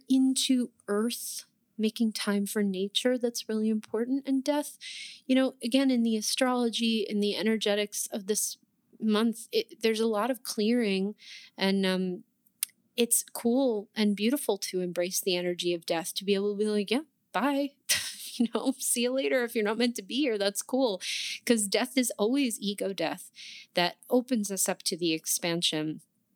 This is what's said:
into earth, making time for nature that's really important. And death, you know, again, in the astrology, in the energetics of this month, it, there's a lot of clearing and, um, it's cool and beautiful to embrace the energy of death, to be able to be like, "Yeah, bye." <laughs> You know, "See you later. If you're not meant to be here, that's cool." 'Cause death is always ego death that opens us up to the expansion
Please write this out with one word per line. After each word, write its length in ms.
into 600
earth, 580
making 360
time 320
for 180
nature 540
that's 320
really 200
important. 580
And 160
death, 340
you 100
know, 280
again, 280
in 120
the 140
astrology, 920
in 100
the 160
energetics 720
of 200
this 300
month, 520
it, 300
there's 180
a 80
lot 240
of 120
clearing 720
and, 280
um, 380
it's 280
cool 600
and 200
beautiful 400
to 260
embrace 380
the 160
energy 380
of 100
death, 300
to 100
be 120
able 180
to 60
be 100
like, 220
"Yeah, 140
bye." 400
<laughs> 100
You 180
know, 240
"See 240
you 100
later. 320
If 120
you're 80
not 160
meant 160
to 80
be 140
here, 200
that's 240
cool." 400
'Cause 240
death 300
is 220
always 400
ego 340
death 380
that 240
opens 400
us 180
up 140
to 120
the 160
expansion 880